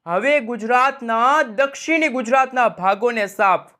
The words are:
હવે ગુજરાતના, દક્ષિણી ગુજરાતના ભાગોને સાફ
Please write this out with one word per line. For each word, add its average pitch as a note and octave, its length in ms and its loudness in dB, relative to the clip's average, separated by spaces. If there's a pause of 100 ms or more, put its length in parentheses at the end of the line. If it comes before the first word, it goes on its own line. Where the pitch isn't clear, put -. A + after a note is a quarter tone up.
હવે G#3 360 0
ગુજરાતના, A#3+ 920 0 (240)
દક્ષિણી C#4 640 -2
ગુજરાતના B3+ 560 0
ભાગોને G#3 540 -2
સાફ G3 500 0